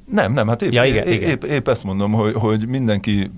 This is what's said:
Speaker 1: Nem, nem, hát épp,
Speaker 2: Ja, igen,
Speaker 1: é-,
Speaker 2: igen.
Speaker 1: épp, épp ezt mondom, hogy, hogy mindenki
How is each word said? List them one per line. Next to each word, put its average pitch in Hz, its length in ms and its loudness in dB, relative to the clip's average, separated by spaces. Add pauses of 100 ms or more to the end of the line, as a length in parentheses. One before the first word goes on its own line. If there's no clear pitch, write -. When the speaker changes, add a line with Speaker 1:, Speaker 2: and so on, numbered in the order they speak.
(120)
Speaker 1:
Nem, 151 220 2
nem, 113 140 0
hát 117 140 0
épp, 143 100 0
Speaker 2:
Ja, 120 140 4
igen, 117 220 2
Speaker 1:
é-, - 60 2
Speaker 2:
igen. 107 160 0
Speaker 1:
épp, 131 140 -2
épp 143 240 -2
ezt 123 160 0
mondom, 98 280 -2
hogy, 110 220 2
hogy 110 340 0
mindenki 104 720 0